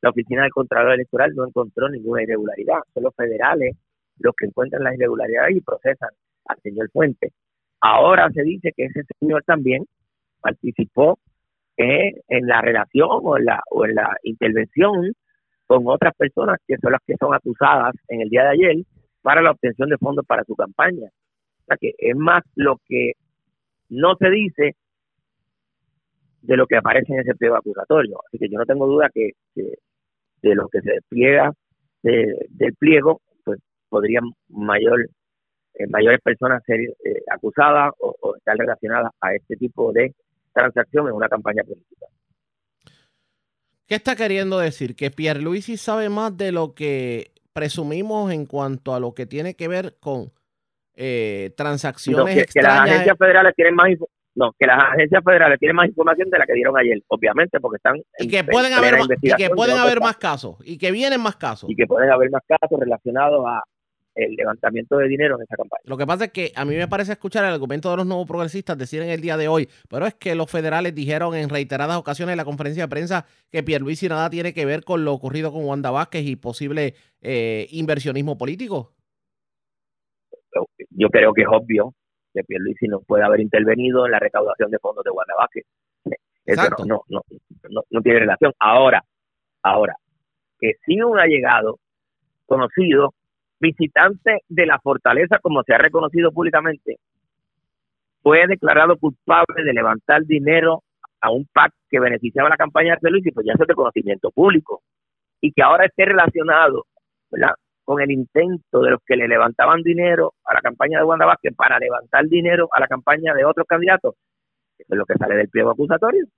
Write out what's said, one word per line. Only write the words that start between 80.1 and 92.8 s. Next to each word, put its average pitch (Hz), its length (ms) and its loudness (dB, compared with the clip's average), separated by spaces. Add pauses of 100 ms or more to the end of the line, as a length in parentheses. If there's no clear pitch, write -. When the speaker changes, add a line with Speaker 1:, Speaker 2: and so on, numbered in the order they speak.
Speaker 1:
Yo 107 180 0
creo 110 240 6
que 110 80 2
es 107 100 2
obvio 113 420 0 (400)
que 98 120 -6
Pierluisi 98 420 -6
no 101 140 -4
puede 104 240 2
haber 104 160 4
intervenido 113 640 0
en 120 80 0
la 107 60 2
recaudación 104 520 -2
de 110 80 -4
fondos 104 240 -8
de 98 80 -6
Wanda 92 260 -6
Vázquez. - 280 -4 (400)
Eso - 100 -8 (300)
Speaker 2:
Exacto. - 400 -2
Speaker 1:
no, 107 240 -4
no, - 200 -8
no, - 400 -20
no, 107 200 -8
no 113 120 -4
tiene 117 180 4
relación. 113 400 2
Ahora, 113 440 4 (580)
ahora, 98 360 0 (600)
que 113 180 -2 (100)
si 190 160 0
un 226 180 2
allegado 123 600 2 (640)
conocido, 139 680 2 (440)